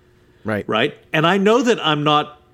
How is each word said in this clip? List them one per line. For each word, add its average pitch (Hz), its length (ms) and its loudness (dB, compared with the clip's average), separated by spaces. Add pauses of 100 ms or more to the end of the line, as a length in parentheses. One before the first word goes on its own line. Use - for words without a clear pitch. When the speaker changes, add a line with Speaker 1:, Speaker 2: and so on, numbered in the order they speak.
(460)
Speaker 1:
Right. 104 240 -6
Speaker 2:
Right? 120 260 -2 (160)
And 156 140 0
I 185 120 2
know 214 260 2
that 220 220 0
I'm 151 180 -2
not 147 380 0 (120)